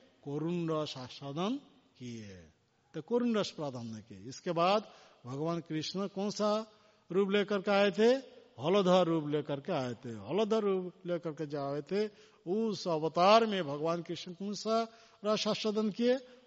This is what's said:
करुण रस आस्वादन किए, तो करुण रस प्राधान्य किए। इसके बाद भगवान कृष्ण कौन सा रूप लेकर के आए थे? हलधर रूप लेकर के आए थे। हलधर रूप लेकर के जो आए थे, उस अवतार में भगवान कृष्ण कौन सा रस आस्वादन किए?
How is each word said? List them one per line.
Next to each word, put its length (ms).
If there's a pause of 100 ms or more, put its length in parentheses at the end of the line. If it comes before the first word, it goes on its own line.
(260)
करुण 440
रस 280
आस्वादन 600 (420)
किए, 360 (580)
तो 80
करुण 340
रस 160
प्राधान्य 500
किए। 160
इसके 340
बाद 400 (340)
भगवान 340
कृष्ण 480
कौन 220
सा 420 (400)
रूप 180
लेकर 320
के 100
आए 200
थे? 460 (220)
हलधर 460
रूप 220
लेकर 320
के 120
आए 220
थे। 160
हलधर 520
रूप 320 (120)
लेकर 260
के 140
जो 280
आए 80
थे, 480 (180)
उस 400
अवतार 580
में 180
भगवान 380
कृष्ण 320
कौन 200
सा 340 (380)
रस 220
आस्वादन 420
किए? 240 (340)